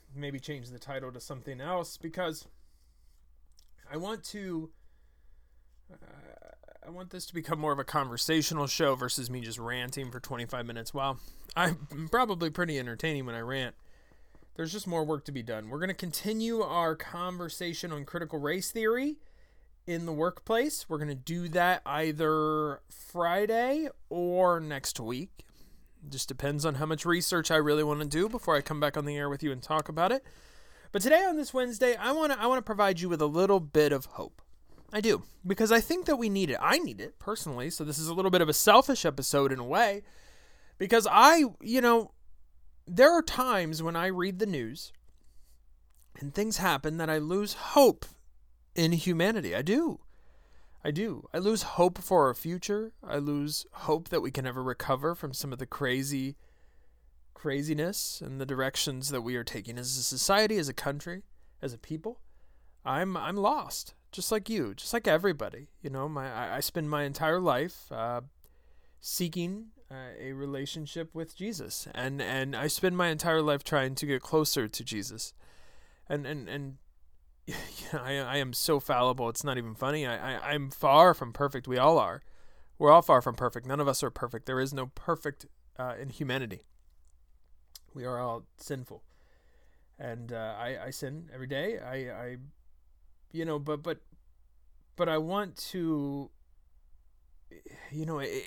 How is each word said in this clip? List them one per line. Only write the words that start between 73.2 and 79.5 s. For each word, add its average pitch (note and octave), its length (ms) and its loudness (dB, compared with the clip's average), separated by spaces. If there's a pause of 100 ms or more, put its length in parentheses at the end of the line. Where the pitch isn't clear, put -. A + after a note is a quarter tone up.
life D3 220 2
trying C3+ 320 0
to D3+ 100 -6
get C#3 160 0
closer D3 480 2
to - 140 -8
Jesus, A2 500 -8 (720)
and, D3 180 -4
and, C3+ 220 -8
and C3+ 300 -10 (720)
<laughs> - 440 -10
I, C3+ 240 -4
I C3+ 200 -4
am C3 160 -2
so C#3+ 260 2
fallible. B2+ 500 2
It's - 140 -6
not C3+ 140 -2